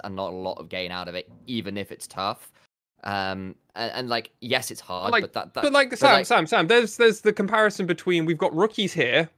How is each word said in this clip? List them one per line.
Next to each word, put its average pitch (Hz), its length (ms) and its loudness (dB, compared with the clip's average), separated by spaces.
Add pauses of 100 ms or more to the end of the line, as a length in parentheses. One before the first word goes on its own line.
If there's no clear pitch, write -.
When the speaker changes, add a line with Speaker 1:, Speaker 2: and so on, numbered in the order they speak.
Speaker 1:
and 98 120 -10
not 95 160 -6
a 92 40 -10
lot 92 220 -8
of 85 100 -16
gain 92 220 -8
out 90 180 -8
of 87 60 -12
it, - 160 -10 (160)
even 101 300 -6
if 98 160 -8
it's - 140 -16
tough. - 460 -6 (520)
Um, 95 500 -6 (200)
and, 113 180 -6
and, 123 160 -8
like, 117 220 -4 (100)
yes, 123 300 -2
it's - 100 -14
hard, 92 320 -4
Speaker 2:
Like, 226 100 2
Speaker 1:
but - 100 -8
that, - 220 -8
that, - 80 -4
Speaker 2:
but, 277 100 2
like, 269 180 4
Speaker 1:
but, 247 80 -8
Speaker 2:
Sam, 277 140 6
Speaker 1:
like 277 140 4
Speaker 2:
Sam, 240 200 4
Sam, 190 220 2
there's, 233 280 4
there's 226 260 4
the 208 100 4
comparison 208 540 2
between, 170 380 0
we've 160 140 0
got 180 160 0
rookies 190 380 0
here 147 460 2